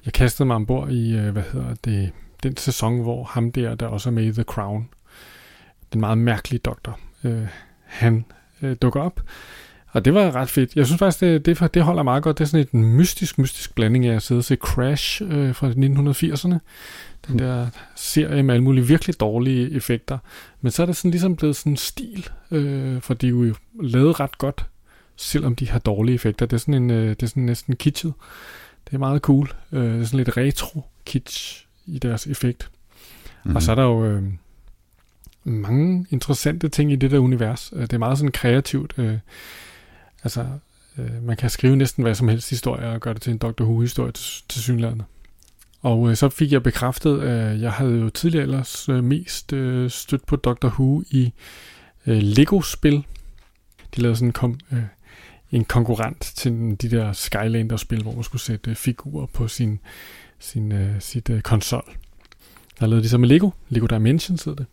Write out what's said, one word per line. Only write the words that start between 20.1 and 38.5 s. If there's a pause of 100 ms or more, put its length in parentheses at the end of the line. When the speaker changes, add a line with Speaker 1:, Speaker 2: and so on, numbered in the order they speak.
Speaker 1:
Men
så
er
det
sådan
ligesom
blevet
sådan
en
stil, (220)
øh,
for
de
er
jo (280)
lavet
ret
godt, (500)
selvom
de
har
dårlige
effekter.
Det
er
sådan
en,
øh,
det
er
sådan
næsten
kitschet. (720)
Det
er
meget
cool. (200)
Øh, (100)
det
er
sådan
lidt
retro-kitsch (200)
i
deres
effekt. (760)
Speaker 2:
Mhm.
Speaker 1:
Og
så
er
der
jo,
øh, (1200)
mange
interessante
ting
i
det
der
univers.
Øh,
det
er
meget
sådan
kreativt.